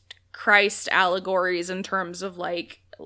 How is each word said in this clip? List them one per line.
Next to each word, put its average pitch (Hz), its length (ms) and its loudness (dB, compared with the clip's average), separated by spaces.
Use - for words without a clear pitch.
Christ - 600 2
allegories 180 800 2
in 185 120 -6
terms 180 400 -6
of, 190 160 -10
like, 175 420 -8